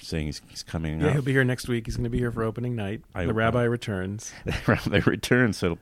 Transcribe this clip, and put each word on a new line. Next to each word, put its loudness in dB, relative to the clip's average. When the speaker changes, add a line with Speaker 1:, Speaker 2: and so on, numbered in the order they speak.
Speaker 1:
saying -4
he's, -8
he's -14
coming -4
Speaker 2:
Yeah, 2
Speaker 1:
up. 4
Speaker 2:
he'll 2
be -2
here 4
next -2
week. -2
He's -4
gonna -2
be -2
here 0
for -2
opening -2
night. -4
Speaker 1:
I -2
Speaker 2:
The 0
Speaker 1:
will. 0
Speaker 2:
Rabbi 4
returns. -2
Speaker 1:
<laughs> -18
The 0
Rabbi 4
returns, 4
so 0
it'll 0